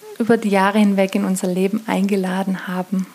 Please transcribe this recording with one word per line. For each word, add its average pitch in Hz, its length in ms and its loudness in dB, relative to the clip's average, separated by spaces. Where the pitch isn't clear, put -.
über 233 200 2
die 214 120 -4
Jahre 196 300 4
hinweg 196 340 2
in 202 100 0
unser 190 220 -2
Leben 196 400 -2
eingeladen 190 800 -2
haben 185 480 -4